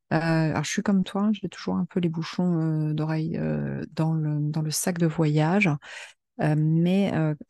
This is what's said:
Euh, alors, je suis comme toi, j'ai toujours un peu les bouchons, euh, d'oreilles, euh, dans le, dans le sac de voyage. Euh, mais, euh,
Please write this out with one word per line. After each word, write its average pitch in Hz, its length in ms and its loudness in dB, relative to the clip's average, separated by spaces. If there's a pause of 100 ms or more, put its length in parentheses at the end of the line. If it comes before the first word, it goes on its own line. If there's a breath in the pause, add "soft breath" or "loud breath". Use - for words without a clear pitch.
(120)
Euh, 160 40 2
alors, 160 480 2
je - 60 -6
suis - 120 -4
comme 190 220 2
toi, 208 280 -2
j'ai 190 160 -4
toujours - 280 -4
un 185 100 0
peu - 140 -2
les 170 100 0
bouchons, 170 500 -2
euh, 156 320 0
d'oreilles, 156 460 -2
euh, 147 440 -4 (100)
dans 160 200 0
le, 151 280 0
dans 151 200 -2
le 156 100 -2
sac 170 280 -4
de 170 80 2
voyage. 160 640 2 (720 loud breath)
Euh, 151 160 2
mais, 170 580 2
euh, 156 200 0 (160)